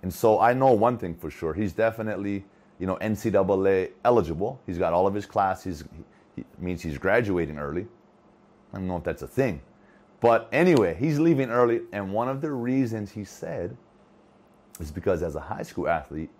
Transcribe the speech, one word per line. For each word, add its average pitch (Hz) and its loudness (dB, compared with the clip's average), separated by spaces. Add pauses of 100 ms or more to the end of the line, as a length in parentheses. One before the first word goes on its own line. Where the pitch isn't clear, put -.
And 92 -6
so 107 4
I 117 4
know 131 6
one 117 4
thing 87 -6
for 82 -10
sure. 78 -6
He's 98 -2
definitely, 101 -2 (360)
you 92 -4
know, 92 0
N 107 -4
C 110 -4
double 98 2
A 92 2 (120)
eligible. 107 2
He's 87 -6
got 85 0
all 90 4
of 98 2
his 104 -6
classes. 95 -4 (120)
He, - -18
he, - -12 (120)
means 90 -6
he's 76 -6
graduating 92 0
early. 76 -6 (880)
I 101 -10
don't 95 -6
know 90 -4
if 80 -8
that's 82 -4
a 67 -12
thing. 107 -2 (600)
But 113 4
anyway, 131 4
he's 147 0
leaving 139 2
early. 117 4 (100)
And 101 -6
one 117 -2
of 135 -6
the 151 -4
reasons 120 -2
he 104 -10
said 90 -10 (1000)
is 78 -10
because 85 -2
as 82 -4
a 78 -6
high 73 -10
school - -6
athlete 80 -4